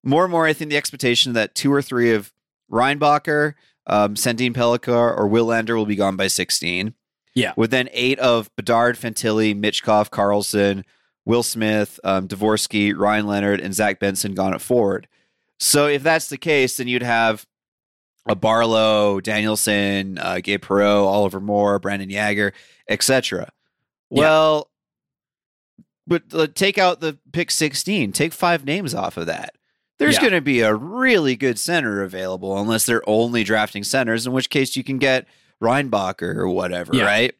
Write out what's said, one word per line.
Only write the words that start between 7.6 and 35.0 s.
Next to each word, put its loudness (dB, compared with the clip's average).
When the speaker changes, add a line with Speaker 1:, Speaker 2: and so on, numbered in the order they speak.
Speaker 1:
then 0
eight -2
of 0
Bedard, 0
Fantilli, 0
Michkov, 0
Carlson, 0
Will 2
Smith, -2
um, 0
Dvorsky, 0
Ryan 0
Leonard, 0
and -8
Zach 0
Benson -4
gone -2
at -8
forward. 0
So 2
if 0
that's 0
the -10
case, 0
then -6
you'd -2
have 0
a 0
Barlow, 2
Danielson, -2
uh, -4
Gabe -2
Perreault, 2
Oliver 0
Moore, 0
Brandon -6
Yager, 0
et -2
cetera. 0
Speaker 2:
Yeah. 0
Speaker 1:
Well, 2
but, 0
uh, 2
take 0
out 4
the -6
pick -2
sixteen, -2
take -2
five 0
names -4
off -6
of -6
that. -8
There's 2
Speaker 2:
Yeah. 2
Speaker 1:
gonna 2
be 2
a 4
really 0
good -2
center -2
available -6
unless 0
they're 0
only 2
drafting -2
centers, -2
in -4
which -2
case -2
you -6
can -6
get 0